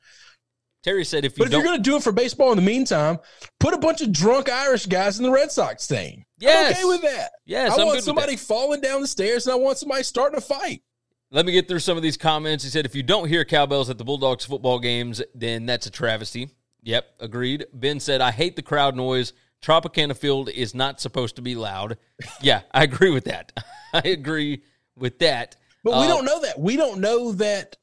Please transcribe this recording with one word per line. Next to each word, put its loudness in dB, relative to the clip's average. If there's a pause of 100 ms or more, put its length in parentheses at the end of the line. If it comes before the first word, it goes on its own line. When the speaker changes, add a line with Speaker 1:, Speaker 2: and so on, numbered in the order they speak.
(840)
Speaker 1:
Terry 0
said, -2
"If -4
you -6
Speaker 2:
But 4
if 0
you're 4
Speaker 1:
don't" 2
Speaker 2:
gonna 0
do 4
it 0
for 2
baseball 2
in 4
the 4
meantime, 2 (420)
put 4
a 0
bunch 2
of 0
drunk 4
Irish 0
guys 2
in -2
the 2
Red 4
Sox -2
thing. -4 (140)
Speaker 1:
Yes. 6
Speaker 2:
I'm 4
okay 0
with 2
that. -2 (160)
Speaker 1:
Yes, 0
Speaker 2:
I 4
Speaker 1:
I'm 4
Speaker 2:
want 4
Speaker 1:
good 2
with -2
Speaker 2:
somebody -2
Speaker 1:
that. -10
Speaker 2:
falling -2
down -2
the -4
stairs, -2
and 2
I 0
want 0
somebody -4
starting 0
a -2
fight. -6 (480)
Speaker 1:
Let 2
me -2
get 4
through -2
some 0
of -4
these 0
comments. -2
He -10
said, -2
"If -10
you -4
don't 0
hear 0
cowbells 2
at -8
the -14
Bulldogs -2
football -2
games, -4 (140)
then -6
that's -4
a -14
travesty." -6 (320)
Yep, -2 (140)
agreed. -6
Ben -4
said, 0
I 4
hate -2
the -8
crowd 0
noise. -2 (280)
Tropicana 0
Field -2
is -6
not -4
supposed -6
to -16
be -8
loud. -8 (440)
Yeah, 4 (120)
I 4
agree 4
with 0
that. -10 (240)
<laughs> -12
I 2
agree -4 (320)
with -6
that. 0 (280)
Speaker 2:
But 2
we 6
Speaker 1:
Uh, 4
Speaker 2:
don't 2
know 0
that. -6
We 0
don't 0
know 0
that. -2